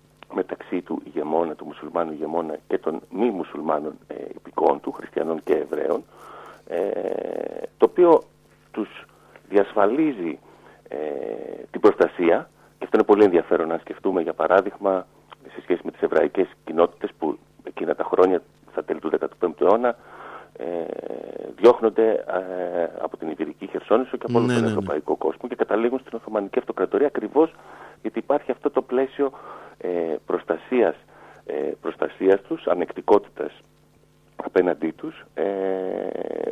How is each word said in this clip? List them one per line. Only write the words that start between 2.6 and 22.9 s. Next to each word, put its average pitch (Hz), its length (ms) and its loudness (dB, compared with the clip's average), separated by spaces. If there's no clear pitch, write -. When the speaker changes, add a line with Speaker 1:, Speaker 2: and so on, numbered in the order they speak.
Speaker 1:
και 95 100 -2
των 82 320 -6
μη 104 220 -2
μουσουλμάνων, 76 600 -4
ε, - 60 -12
υπηκόων - 440 0
του, - 120 -8
χριστιανών 78 520 -6
και - 100 0
Εβραίων, 76 500 -2
ε, 85 120 -4
το - 120 4
οποίο 175 340 6
τους - 340 -8
διασφαλίζει, 101 880 2
ε, - 100 -10
την - 100 -10
προστασία, 90 680 4
και - 60 -14
αυτό - 140 2
είναι 107 80 6
πολύ 104 180 8
ενδιαφέρον 85 440 4
να 82 100 -2
σκεφτούμε, 92 440 -4
για 82 120 -4
παράδειγμα, 95 720 2
σε - 80 -18
σχέση 87 220 -2
με - 80 -8
τις - 100 -14
εβραϊκές 80 460 2
κοινότητες, 82 440 0
που 78 180 -4
εκείνα - 320 -4
τα - 80 -4
χρόνια, 92 380 4
στα - 120 -6
τέλη 80 160 -6
του 80 100 -6
δεκατπέμπτου 78 560 -2
αιώνα, 117 300 2
ε, - 80 -10
διώχνονται, 113 560 4
ε, 90 720 -2